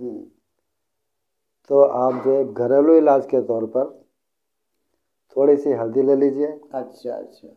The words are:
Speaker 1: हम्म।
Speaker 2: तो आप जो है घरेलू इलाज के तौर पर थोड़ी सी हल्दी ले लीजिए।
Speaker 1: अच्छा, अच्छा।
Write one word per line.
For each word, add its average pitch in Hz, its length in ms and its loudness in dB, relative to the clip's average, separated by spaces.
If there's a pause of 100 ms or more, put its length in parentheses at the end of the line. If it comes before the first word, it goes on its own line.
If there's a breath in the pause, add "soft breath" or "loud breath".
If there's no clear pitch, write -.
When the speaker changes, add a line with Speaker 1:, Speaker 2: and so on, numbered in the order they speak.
Speaker 1:
हम्म। 117 220 -12 (1500)
Speaker 2:
तो 139 120 4
आप 127 440 0
जो 135 120 2
है 131 160 -4
घरेलू 139 420 2
इलाज 143 320 4
के 131 140 -2
तौर 113 240 -4
पर 131 400 -6 (1300)
थोड़ी 143 200 4
सी 143 160 -4
हल्दी 117 300 -2
ले 139 140 2
लीजिए। 143 440 -2 (120)
Speaker 1:
अच्छा, 123 420 -12
अच्छा। - 420 -18